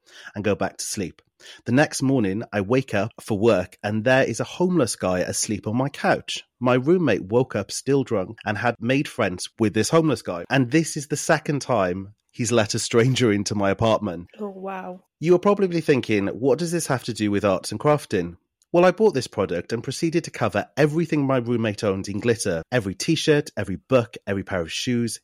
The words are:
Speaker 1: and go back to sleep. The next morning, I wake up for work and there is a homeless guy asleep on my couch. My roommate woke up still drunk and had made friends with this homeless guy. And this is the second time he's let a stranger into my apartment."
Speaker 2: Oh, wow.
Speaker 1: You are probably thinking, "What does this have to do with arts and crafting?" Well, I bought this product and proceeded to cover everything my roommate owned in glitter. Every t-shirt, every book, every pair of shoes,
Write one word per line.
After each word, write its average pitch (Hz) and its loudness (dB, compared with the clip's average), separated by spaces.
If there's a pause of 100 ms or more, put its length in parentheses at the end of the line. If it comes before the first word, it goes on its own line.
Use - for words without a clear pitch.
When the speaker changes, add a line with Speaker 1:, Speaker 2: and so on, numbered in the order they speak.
(340)
Speaker 1:
and 101 -8
go 101 2
back - -4
to - -10
sleep. - -8 (440)
The 120 -2
next 147 2
morning, 120 0 (100)
I 104 0
wake 113 0
up 104 0 (100)
for 107 -4
work 95 2
and 107 -2
there 131 4
is - -2
a 131 -4
homeless 180 0
guy 92 0
asleep 101 -4
on 110 -2
my 131 0
couch. - -4 (160)
My 123 2
roommate 127 2
woke 120 0
up 101 -4
still 139 0
drunk 104 -4
and 104 -2
had 117 0
made 135 0
friends 92 -4 (120)
with 107 2
this 107 0
homeless 160 2
guy. 87 -8
And 123 2
this 160 0
is 139 -10
the 147 -4
second 151 0
time 98 -2 (160)
he's 120 -4
let 110 2
a 117 -2
stranger 120 4
into 101 0
my 101 0
apartment." 98 0 (120)
Speaker 2:
Oh, 208 -8
wow. 190 -12 (180)
Speaker 1:
You 170 4
are 175 2
probably 196 2
thinking, 110 2
"What 123 2
does 165 -4
this 170 -4
have 127 -2
to 120 -6
do 107 -2
with 101 0
arts 95 0
and 107 -8
crafting?" 95 0 (340)
Well, 175 4
I 180 6
bought 202 2
this 131 -4
product 87 -4
and 117 -4
proceeded 160 -4
to - -12
cover 104 -2
everything 151 0
my 131 0
roommate 113 -2
owned 98 -2
in 101 -6
glitter. 101 0 (120)
Every 98 0
t-shirt, 151 0
every 98 -4
book, - 0 (100)
every 98 -2
pair 95 -4
of 82 -4
shoes, 120 -4